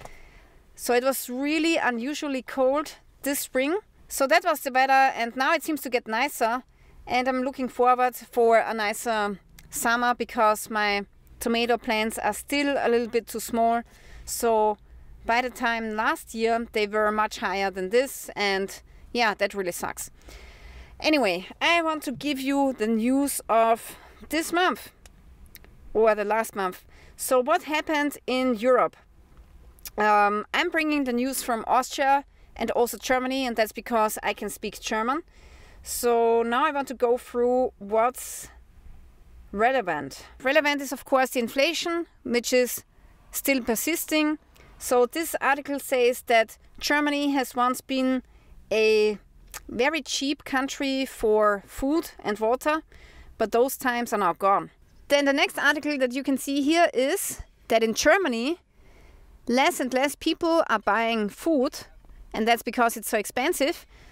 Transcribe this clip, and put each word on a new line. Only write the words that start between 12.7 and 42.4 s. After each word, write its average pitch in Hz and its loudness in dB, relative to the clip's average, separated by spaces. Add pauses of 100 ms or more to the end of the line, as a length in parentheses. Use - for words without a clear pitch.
a 123 -4
little 233 2
bit 233 -2
too 220 -8
small. 233 0 (420)
So 214 0 (480)
by 233 2
the 254 -4
time 226 -4
last 254 -2
year, 226 0
they 208 0
were 208 2
much 214 -2
higher 196 -2
than 185 -6
this, 254 0
and 196 -2 (360)
yeah, 226 2
that 202 -4
really 190 -4
sucks. - -8 (880)
Anyway, 208 0 (140)
I 330 2
want 311 -2
to 302 -6
give 262 -4
you 277 2
the 214 -2
news 254 0
of 226 2 (320)
this 311 -4
month, 339 0 (1000)
or 214 4
the 208 -2
last 220 -2
month. 185 -4 (320)
So - 2
what 311 2
happened 294 -2
in 254 0
Europe? 214 2 (1000)
Um, 208 2
I'm 302 0
bringing 302 0
the 247 -2
news 240 -2
from 226 -2
Austria 269 2 (320)
and 233 -4
also 233 0
Germany, 254 -2
and 233 -4
that's 220 0
because 220 -2
I 208 -2
can 208 -6
speak - -10
German. 233 -2 (600)
So 233 2
now 240 2
I 302 0
want 277 -4
to 269 -8
go 240 2
through 247 0
what's 220 -2 (1040)
relevant. 196 -2 (160)
Relevant 285 2
is, 269 -8
of 269 -10
course, 254 2
the - -2
inflation, 330 0 (180)
which 240 -2